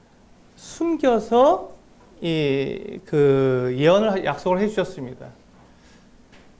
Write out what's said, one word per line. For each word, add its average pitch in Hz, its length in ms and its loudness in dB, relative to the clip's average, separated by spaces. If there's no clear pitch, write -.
숨겨서 277 1160 0
이, 143 840 -4
그 135 720 2
예언을 190 360 4
하-, 190 120 -4
약속을 180 360 -2
해주셨습니다. 151 640 -6